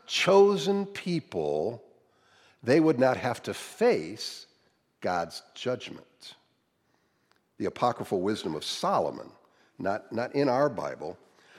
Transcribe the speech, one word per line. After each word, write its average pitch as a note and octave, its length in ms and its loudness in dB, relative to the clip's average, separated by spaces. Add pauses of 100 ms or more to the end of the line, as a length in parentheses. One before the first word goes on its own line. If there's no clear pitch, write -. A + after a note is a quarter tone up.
chosen G3 800 4
people, G#2 960 -4 (800)
they C3 160 6
would D#3 180 6
not B2+ 200 4
have A#2+ 260 -4
to G#2 100 -6
face - 920 -4 (540)
God's F2 420 -4 (100)
judgment. - 540 -8 (1500)
The G2+ 100 -4
apocryphal A2+ 540 -2
wisdom G2 340 -2
of D2 80 -8
Solomon, E2+ 680 -4 (460)
not, G2 340 -6
not A#2 220 -4
in C#3 160 2
our C3+ 180 2
Bible, D2 480 -8 (440)